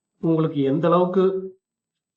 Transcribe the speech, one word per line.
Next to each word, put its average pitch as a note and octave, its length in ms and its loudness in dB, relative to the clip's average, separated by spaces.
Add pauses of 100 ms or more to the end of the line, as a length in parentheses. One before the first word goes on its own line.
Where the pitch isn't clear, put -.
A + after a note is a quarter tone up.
(200)
உங்களுக்கு D#3+ 420 0
எந்த C#3+ 260 0
அளவுக்கு F#3 680 0 (640)